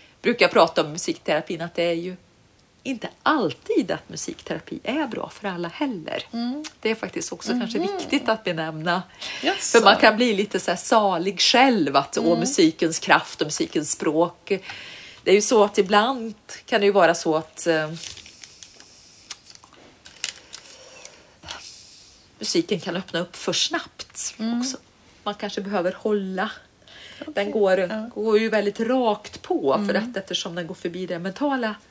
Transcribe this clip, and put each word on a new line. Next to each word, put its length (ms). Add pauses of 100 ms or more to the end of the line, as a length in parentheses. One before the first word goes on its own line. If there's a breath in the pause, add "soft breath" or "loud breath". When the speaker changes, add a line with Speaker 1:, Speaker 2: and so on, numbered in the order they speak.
(220 soft breath)
Speaker 1:
brukar 260
prata 380
om 60
musikterapin, 720
att 140
det 80
är 100
ju 220 (680)
inte 260 (140)
alltid 680
att 180
musikterapi 760
är 240
bra 220
för 180
alla 200
heller. 560 (100)
Speaker 2:
Mm. 300 (160)
Speaker 1:
Det 120
är 40
faktiskt 380
också 180
Speaker 2:
Mhm. 80
Speaker 1:
kanske 200
viktigt 500
att 140
benämna. 600 (400 loud breath)
Speaker 2:
Jaså. 340
Speaker 1:
För 80
man 120
kan 180
bli 180
lite 260
så 120
här 60
salig 640
själv, 540
att, 220
åh, 100
Speaker 2:
Mm. 120
Speaker 1:
musikens 600
kraft 420
och 60
musikens 440
språk. 600 (720 loud breath)
Det 80
är 40
ju 60
så 220
att 140
ibland 560 (320)
kan 160
det 40
ju 60
vara 240
så 200
att, 320
eh, 240 (4000 loud breath)
musiken 400
kan 160
öppna 240
upp 160
för 180
snabbt 840
Speaker 2:
Mm. 200
Speaker 1:
också. 180 (460)
Man 120
kanske 260
behöver 360
hålla. 540 (680 loud breath)
Den 120
Speaker 2:
Okej. 200
Speaker 1:
går, 280
Speaker 2:
Ja. 360
Speaker 1:
går 240
ju 100
väldigt 300
rakt 600
på, 320 (120)
för 100
Speaker 2:
Mm. 160
Speaker 1:
att 60
eftersom 380
den 120
går 80
förbi 300
det 140
mentala 560 (160 loud breath)